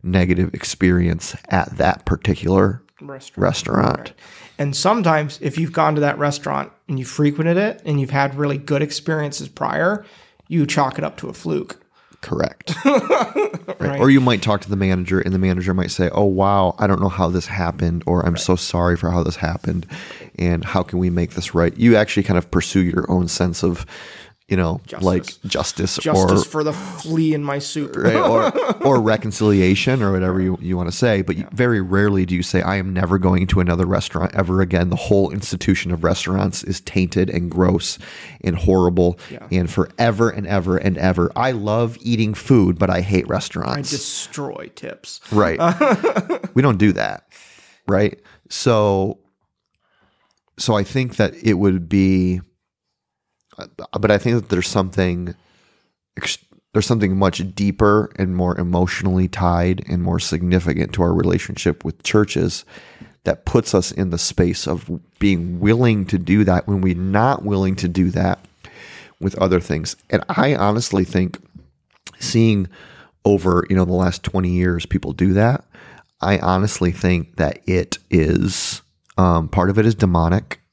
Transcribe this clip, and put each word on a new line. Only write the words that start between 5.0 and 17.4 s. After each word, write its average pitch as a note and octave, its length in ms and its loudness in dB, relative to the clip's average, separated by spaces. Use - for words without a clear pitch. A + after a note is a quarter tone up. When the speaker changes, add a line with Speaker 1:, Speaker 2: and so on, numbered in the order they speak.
Speaker 2:
if C#3+ 160 -4
you've E3 160 -4
gone D#3 220 2
to D3 60 0
that D3 180 0
restaurant C#3+ 520 -4
and C3+ 120 -4
you've B2 80 -8
frequented D#3 500 0
it G#3+ 280 -4
and D3 140 -2
you've C3+ 120 -2
had C#3 240 0
really C#3+ 220 -2
good C#3+ 260 -2
experiences D3+ 640 -4
prior, G3+ 580 -2
you E3 200 0
chalk C#3 320 -2
it - 40 -4
up - 140 -8
to B2+ 120 -12
a - 40 -12
fluke. - 440 -6
Speaker 1:
Correct. - 580 -6
Speaker 2:
<laughs> - 60 -4
Speaker 1:
Right. D4 1040 0
Speaker 2:
Right. C#3 80 -6
Speaker 1:
Or C3 120 6
you C3+ 100 8
might A#2+ 220 2
talk G2+ 180 0
to - 80 -18
the G#2 60 -2
manager F#2 440 0
and F#2 140 -2
the F#2 60 2
manager F#2 340 0
might F2+ 160 0
say, F2+ 240 0
"Oh, G2+ 120 2
wow, G2 520 2
I G#2+ 80 0
don't F#2+ 160 2
know F#2+ 80 2
how F2+ 200 0
this F2+ 180 -2